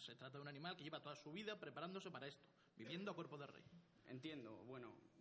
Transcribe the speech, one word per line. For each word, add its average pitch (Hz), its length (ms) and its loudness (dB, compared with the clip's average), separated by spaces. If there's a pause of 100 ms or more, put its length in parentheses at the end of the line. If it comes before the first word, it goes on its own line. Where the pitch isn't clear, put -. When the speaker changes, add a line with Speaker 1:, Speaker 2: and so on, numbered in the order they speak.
Speaker 1:
se - 100 -4
trata 131 220 -4
de 143 40 0
un 143 60 -2
animal 151 280 2
que 147 80 -4
lleva 156 180 2
toda 143 140 0
su - 160 -4
vida 208 280 4
preparándose 170 520 2
para 139 160 0
esto, - 180 -4 (300)
viviendo 175 360 2
a 165 40 0
cuerpo 147 220 2
de 139 100 0
rey. - 160 -8 (440)
Speaker 2:
Entiendo. 123 580 0
Bueno, 123 300 -2 (260)